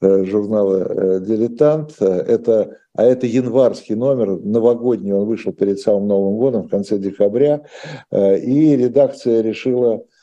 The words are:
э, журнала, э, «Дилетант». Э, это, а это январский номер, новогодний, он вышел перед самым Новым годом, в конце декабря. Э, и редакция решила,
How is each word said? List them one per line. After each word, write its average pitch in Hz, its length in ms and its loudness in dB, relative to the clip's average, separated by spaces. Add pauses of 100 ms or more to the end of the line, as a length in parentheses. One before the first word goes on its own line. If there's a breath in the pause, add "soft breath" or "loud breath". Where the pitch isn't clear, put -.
э, 98 240 4
журнала, 101 520 0
э, 95 440 -2
«Дилетант». 120 800 -2
Э, 101 60 2
это, 107 720 0 (180)
а 110 80 2
это 127 240 2
январский 120 680 0
номер, 113 460 -2
новогодний, 113 720 0
он 98 120 0
вышел 107 280 -4
перед 98 260 -2
самым 101 300 0
Новым 98 280 0
годом, 117 280 -2
в - 40 -16
конце 101 300 -4
декабря. 107 640 0 (480 loud breath)
Э, 98 300 2
и 147 360 2
редакция 123 640 2
решила, 117 640 -2 (200)